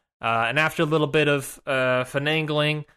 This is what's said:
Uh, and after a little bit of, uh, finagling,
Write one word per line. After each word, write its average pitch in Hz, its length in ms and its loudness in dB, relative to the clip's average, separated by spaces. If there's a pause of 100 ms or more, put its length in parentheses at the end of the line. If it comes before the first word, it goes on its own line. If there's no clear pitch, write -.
(220)
Uh, 113 280 0
and 139 100 0
after 156 240 0
a - 20 0
little 151 220 2
bit 147 220 2
of, 143 360 -2
uh, 127 380 0
finagling, 151 800 -2 (140)